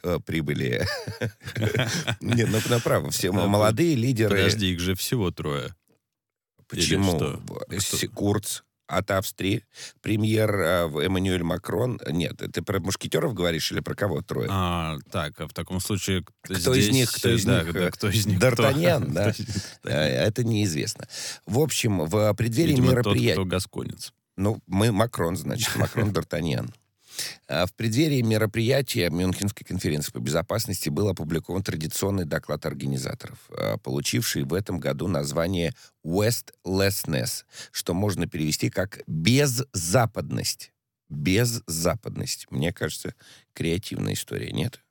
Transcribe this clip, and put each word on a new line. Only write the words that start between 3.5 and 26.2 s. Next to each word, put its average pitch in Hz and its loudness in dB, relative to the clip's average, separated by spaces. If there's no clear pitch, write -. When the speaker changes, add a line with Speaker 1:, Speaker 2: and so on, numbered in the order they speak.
Speaker 1:
лидеры. 113 2
Speaker 2:
подожди, 98 4
их 85 -2
же 92 2
всего 98 0
трое. 78 -6
Или - -6
Speaker 1:
Почему? 92 2
Speaker 2:
что? 73 -2
Speaker 1:
В-, - -10
Speaker 2:
Кто? 95 -6
Speaker 1:
Си-, - -2
Курц 101 -2
от 92 -2
Австрии, 95 0
премьер, 107 2
а, 87 2
в-, 76 -4
Эммануэль 92 2
Макрон. 90 -2
Нет, 82 -2
ты - -4
про 92 -2
мушкетеров 127 -2
говоришь 85 0
или - -4
про - -6
кого 90 -2
трое? 64 -4
Speaker 2:
А, 87 -2
так, 78 -4
а 80 -6
в 76 -14
таком 90 -6
случае 92 -2
Speaker 1:
Кто 95 0
из 98 6
Speaker 2:
здесь, 107 2
Speaker 1:
них, - 4
кто - 0
из 117 2
Speaker 2:
да, 95 4
Speaker 1:
них, 82 -4
Speaker 2:
да, 92 0
Speaker 1:
э, 90 0
Speaker 2:
кто - -2
из 104 2
них 101 2
кто? 123 6
Speaker 1:
Д'Артаньян, 131 4
Speaker 2:
<laughs> - -4
Speaker 1:
да? 101 2
Speaker 2:
Кто - -8
из 101 -6
них 101 -6
Д'Артаньян? - -8
Speaker 1:
Э, 69 2
это 110 0
неизвестно. 104 0
В 104 2
общем, 113 2
в 104 4
преддверии 117 2
Speaker 2:
Видимо, 127 6
тот, 127 6
Speaker 1:
мероприятия 104 4
Speaker 2:
кто 95 0
гасконец. - -4
Speaker 1:
Ну, 104 0
мы 98 4
Макрон, 95 0
значит, - -2
Макрон - 0
Speaker 2:
<laughs> - -6
Speaker 1:
Д'Артаньян. 78 -2